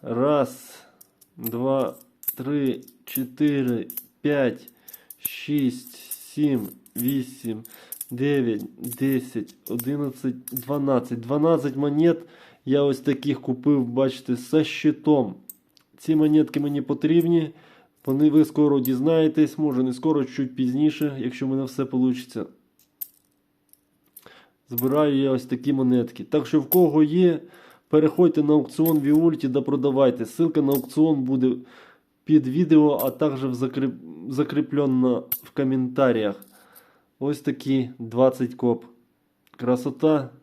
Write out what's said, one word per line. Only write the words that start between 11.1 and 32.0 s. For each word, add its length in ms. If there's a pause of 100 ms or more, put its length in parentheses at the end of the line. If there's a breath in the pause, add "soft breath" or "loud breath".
Дванадцять 560
монет 440 (460 soft breath)
я 180
ось 160
таких 420
купив, 440
бачите, 520
со 260
щитом. 720 (640)
Ці 180
монетки 440
мені 220
потрібні. 720 (520 soft breath)
Вони, 240
ви 160
скоро 340
дізнаєтесь, 760
може 260
не 100
скоро, 320
чуть 300
пізніше, 640
якщо 260
в 40
мене 140
все 220
получиться. 600 (2250 soft breath)
Збираю 480
я 140
ось 140
такі 280
монетки. 500
Так 240
що 140
в 80
кого 340
є, 380 (460 loud breath)
переходьте 560
на 100
аукціон 460
Віольті 480
да 140
продавайте. 600
Ссылка 380
на 120
аукціон 480
буде 340 (680 loud breath)